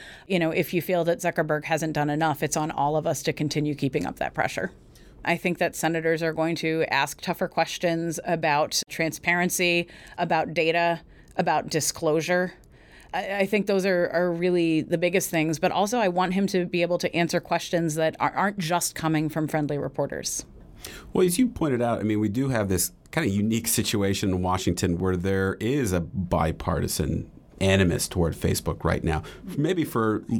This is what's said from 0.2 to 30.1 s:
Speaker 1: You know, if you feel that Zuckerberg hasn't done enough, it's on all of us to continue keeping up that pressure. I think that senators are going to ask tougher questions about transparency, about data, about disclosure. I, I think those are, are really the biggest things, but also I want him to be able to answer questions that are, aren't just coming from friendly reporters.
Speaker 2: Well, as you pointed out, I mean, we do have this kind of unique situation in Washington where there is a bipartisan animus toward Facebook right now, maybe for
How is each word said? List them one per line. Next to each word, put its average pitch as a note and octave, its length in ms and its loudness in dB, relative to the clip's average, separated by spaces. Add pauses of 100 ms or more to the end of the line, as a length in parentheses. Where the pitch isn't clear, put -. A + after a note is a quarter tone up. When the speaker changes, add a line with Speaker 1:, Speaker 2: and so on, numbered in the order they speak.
Speaker 1:
You F#3 100 2
know, D#3+ 140 2
if D#3+ 200 0
you E3+ 120 0
feel F3 220 2
that E3+ 140 2
Zuckerberg D#3 440 0
hasn't D#3+ 300 -2
done D3 180 0
enough, D3+ 320 0
it's D3+ 140 0
on D#3 120 0
all C#3+ 260 0
of D#3 120 -2
us D#3 160 -2
to D#3 100 0
continue D3+ 400 -2
keeping C#3 320 -2
up - 120 -6
that - 180 -4
pressure. - 360 -2 (520)
I E3+ 140 0
think F3 220 -2
that E3+ 160 0
senators E3 480 0
are D#3+ 100 0
going D#3+ 220 0
to D#3+ 340 0
ask C#3 320 0
tougher F3+ 260 -2
questions E3 800 -2
about D#3 640 0
transparency, F3 960 0 (300)
about E3+ 380 0
data, E3 460 2 (360)
about E3 320 0
disclosure. E3 840 0 (600)
I, F#3+ 220 -4
I G3 100 2
think G3+ 220 0
those G3 180 2
are, F3 280 2
are F3 180 2
really E3+ 500 2
the E3+ 160 0
biggest F3 320 2
things, D#3+ 300 0
but F3+ 120 2
also G#3 280 0
I G#3+ 80 2
want F#3 260 0
him G3 140 2
to F#3 180 0
be F3 160 0
able E3+ 160 2
to - 180 -4
answer E3+ 240 2
questions E3 560 0
that D#3+ 240 0
are, C3 120 2
aren't G3+ 260 0
just E3+ 380 -2
coming D#3 340 2
from D#3 180 -2
friendly D3 300 -2
reporters. - 640 -4 (720)
Speaker 2:
Well, F#3 100 4
as F3 140 2
you B3+ 100 4
pointed C3 360 0
out, A#2 160 0
I - 40 -2
mean, G#2+ 160 2
we G#2+ 100 2
do C3 200 0
have A2 180 0
this F#2 240 0 (200)
kind D#3+ 160 0
of G2 40 2
unique A2 360 2
situation G2+ 640 0
in F#2 100 0
Washington F2+ 560 0
where F#2 180 2
there F#2+ 440 0
is A#2 340 0
a F2+ 80 2
bipartisan E2 1300 -2 (300)
animus F#2+ 480 4
toward E2 280 0
Facebook - 480 -2
right - 200 0
now, D#2+ 180 0 (340)
maybe D#3+ 300 0
for A2 380 0 (160)